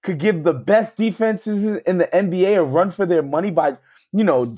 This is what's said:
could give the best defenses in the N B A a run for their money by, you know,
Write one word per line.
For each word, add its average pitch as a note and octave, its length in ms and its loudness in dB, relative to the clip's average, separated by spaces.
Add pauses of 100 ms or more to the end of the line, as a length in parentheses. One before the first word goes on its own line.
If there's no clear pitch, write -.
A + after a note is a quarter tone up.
could F3+ 160 -6
give E3 260 0
the E3 100 2
best G3 440 0
defenses G#3+ 800 -2 (100)
in F3+ 140 0
the - 160 0
N F#3+ 160 2
B F#3 140 2
A G#3 100 2
a F3+ 80 4
run D#3+ 260 0
for G3 160 -4
their E3+ 160 2
money D#3 300 -4
by, D#3 220 0 (380)
you G#3 120 0
know, B2 340 2